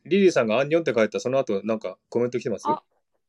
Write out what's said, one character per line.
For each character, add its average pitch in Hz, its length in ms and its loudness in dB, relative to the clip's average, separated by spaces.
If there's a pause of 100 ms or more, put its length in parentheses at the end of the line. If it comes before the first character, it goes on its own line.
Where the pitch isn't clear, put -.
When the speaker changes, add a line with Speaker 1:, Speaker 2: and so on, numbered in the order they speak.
Speaker 1:
リ 190 140 2
リ 196 80 6
ー 170 40 4
さ 143 120 2
ん 113 40 -4
が 110 120 2
ア 139 40 2
ン 147 60 -6
ニ 156 60 0
ョ 170 40 4
ン - 20 -4
っ 160 40 -4
て 143 100 -2
書 113 80 4
い 107 60 0
た、 98 100 -10
そ 123 100 -6
の 131 100 0
後、 104 240 -2
な 110 120 -4
ん 110 40 -6
か 92 180 -10 (120)
コ 117 100 -2
メ 123 80 0
ン - 40 -4
ト 123 80 -4
来 110 40 -14
て 135 60 -6
ま 101 100 -6
す？ - 80 -10
Speaker 2:
あ、 302 160 -2 (460)